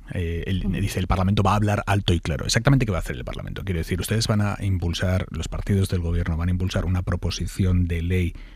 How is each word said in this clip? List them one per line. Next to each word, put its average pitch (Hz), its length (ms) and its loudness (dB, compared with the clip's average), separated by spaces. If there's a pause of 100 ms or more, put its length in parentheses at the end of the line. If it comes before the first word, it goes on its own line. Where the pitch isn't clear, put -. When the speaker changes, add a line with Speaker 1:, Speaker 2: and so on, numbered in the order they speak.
(140)
Speaker 1:
eh, 85 320 -4
él 92 180 0
Speaker 2:
Ujú. 95 120 0
Speaker 1:
dice, 98 240 -2
"El 92 80 -2
Parlamento 98 340 4
va 98 100 4
a 104 40 4
hablar 104 300 2
alto 98 280 2
y 85 60 2
claro". - 260 -4
¿Exactamente 131 400 4
qué 104 60 0
va 82 60 0
a - 20 -2
hacer - 160 -6
el 60 80 -8
Parlamento? - 400 -8
Quiero 92 140 -2
decir, 82 220 -2
ustedes 110 280 0
van 104 120 2
a 101 200 0
impulsar, 92 680 0
los 80 180 -4
partidos 98 400 0
del 92 120 0
gobierno 85 360 0
van 85 120 0
a 92 40 2
impulsar 90 320 0
una 92 180 0
proposición 90 840 0
de 85 160 -2
ley 90 300 0 (240)